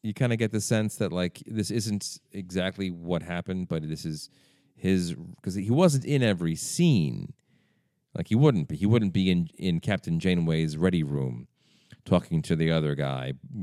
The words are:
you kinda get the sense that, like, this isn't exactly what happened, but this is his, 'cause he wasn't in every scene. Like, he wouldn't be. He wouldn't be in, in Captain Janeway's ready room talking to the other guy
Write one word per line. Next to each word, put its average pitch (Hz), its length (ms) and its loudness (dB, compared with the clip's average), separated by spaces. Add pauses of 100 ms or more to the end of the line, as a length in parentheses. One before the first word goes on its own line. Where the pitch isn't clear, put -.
you 107 100 -4
kinda 120 240 0
get 113 160 0
the 107 80 0
sense 107 360 0
that, 92 160 -2
like, 90 340 -2
this 104 240 -4
isn't 104 480 -4 (140)
exactly 92 580 -4
what 85 320 -4
happened, 87 460 -6
but 78 200 -4
this 78 160 -6
is 78 260 -8 (440)
his, 92 400 0 (280)
'cause 92 120 -6
he 101 160 -4
wasn't 143 340 4
in 139 180 2
every 85 340 2
scene. 85 760 2 (840)
Like, 82 140 -6
he 107 60 2
wouldn't 117 340 4
be. 76 80 -6
He 85 100 -2
wouldn't 107 260 4
be 92 180 2
in, 87 180 2 (100)
in 85 220 0
Captain 85 380 -2
Janeway's 82 580 0
ready 87 280 2
room 65 420 -4 (580)
talking 82 380 2
to 82 140 -2
the 80 140 2
other 78 240 0
guy 67 380 -4 (300)